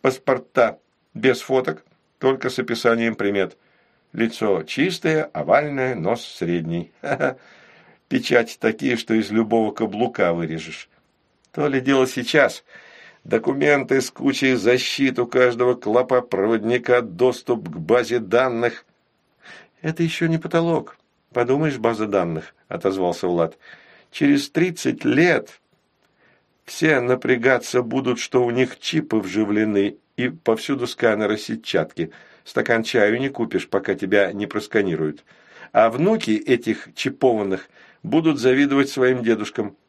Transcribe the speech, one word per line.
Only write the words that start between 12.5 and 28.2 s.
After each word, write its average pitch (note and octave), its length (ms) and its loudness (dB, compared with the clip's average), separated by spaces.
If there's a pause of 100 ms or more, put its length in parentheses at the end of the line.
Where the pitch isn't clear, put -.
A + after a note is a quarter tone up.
Документы C3+ 760 0
с - 100 -6
кучей C3 420 0
защит, B2 640 0
у B2 80 0
каждого B2 480 2
клопа, B2 480 0
проводника, A#2 800 0
доступ A#2 680 -2
к D#2 100 -10
базе A2 420 0
данных. A#2 680 0 (960)
Это E3 220 -2
ещё E3 240 -2
не E3 100 0
потолок. E3+ 600 -2 (380)
«Подумаешь, C3 440 0
база A2 280 0
данных», F2 480 -2 (140)
отозвался F#2 580 -2
Влад. E2+ 300 0 (520)
«Через C#3+ 400 0
тридцать E3+ 540 -2
лет D#3 560 2 (1040)
все D3+ 380 2
напрягаться B2 800 2
будут, B2 380 -2
что B2 260 0